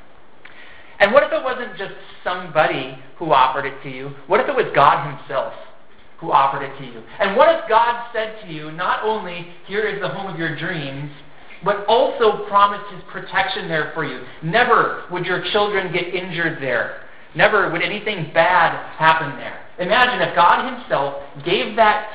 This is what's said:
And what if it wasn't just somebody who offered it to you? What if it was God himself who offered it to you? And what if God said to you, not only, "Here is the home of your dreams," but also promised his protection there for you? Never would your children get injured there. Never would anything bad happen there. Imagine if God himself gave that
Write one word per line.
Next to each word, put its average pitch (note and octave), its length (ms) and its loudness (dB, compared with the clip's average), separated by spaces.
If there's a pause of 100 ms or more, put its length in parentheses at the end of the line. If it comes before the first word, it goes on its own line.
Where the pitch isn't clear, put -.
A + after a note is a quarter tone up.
(1000)
And G#3 140 6
what D4 100 8
if D4+ 80 -2
it D4+ 100 0
wasn't A#3+ 360 -6
just F#3+ 160 -8 (320)
somebody D#3 760 0 (180)
who D#3+ 140 0
offered C3+ 340 4
it C3+ 180 -8
to D3 60 -10
you? C3 220 -10 (160)
What F3 140 4
if - 80 -2
it C4+ 60 0
was G#3+ 100 2 (100)
God C#3+ 320 6
himself C3+ 460 -6 (640)
who - 140 -6
offered C#3 320 2
it - 140 -10
to C#3 80 -12
you? A2+ 160 -14 (180)
And G3+ 180 2
what D#4+ 180 8
if - 140 -6
God A#3 440 2
said A3 300 -4
to F3 80 -12
you, D3+ 200 -10
not F#3+ 320 -4
only, F#3 440 -4 (180)
"Here G#3 220 -2
is F#3+ 140 -4
the F3+ 80 -2
home F#3+ 220 -8
of D#3 60 -8
your D#3 200 -4
dreams," D3 540 -6 (520)
but G3+ 220 0
also G#3+ 640 2
promised G3+ 420 2
his F#3 180 -12
protection F#3 600 -4
there D#3 240 -2
for D#3+ 100 -4
you? B2+ 220 -8 (180)
Never G#3+ 680 2
would F3 140 -4
your F3 260 -2
children G3 420 0
get E3+ 200 -2
injured E3+ 480 -4
there. A#2+ 420 -2 (320)
Never F#3+ 340 4
would E3+ 120 -2
anything F#3+ 520 -4
bad E3 420 4 (220)
happen D#3+ 400 2
there. - 240 -10 (160)
Imagine F#3 500 2
if - 80 -4
God A#3+ 400 4
himself C#3+ 480 -4 (220)
gave G#3+ 320 0
that G#3 380 4